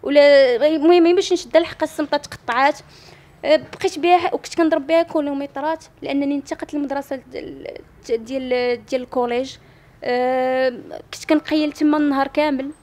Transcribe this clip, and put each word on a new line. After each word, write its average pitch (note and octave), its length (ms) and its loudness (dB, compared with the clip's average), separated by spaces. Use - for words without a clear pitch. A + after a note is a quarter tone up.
ولا C#4 520 6
المهم E4 480 4
باش F#4 180 0
نشدها E4 280 2
الحق - 220 -6
السمطه D4 340 -4
تقطعات. C4+ 600 -2
أه، D4+ 100 4
بقيت - 440 -4
بها F4 180 4
ح-، F4 160 -2
وكنت - 220 -8
كنضرب D#4+ 320 0
بها E4 160 2
كيلومترات C#4+ 840 -6
لانني C#4+ 340 -2
انتقلت D4+ 380 -10
للمدرسه C#4 420 -6
د-، - 680 -14
ديال، B3 760 -4
ديال C4 160 -4
الكوليج. B3 540 -4
أه، B3+ 680 0
كنت - 160 -16
كنقيل D4+ 420 0
تما D4+ 260 0
النهار C#4 300 0
كامل C#4+ 440 -2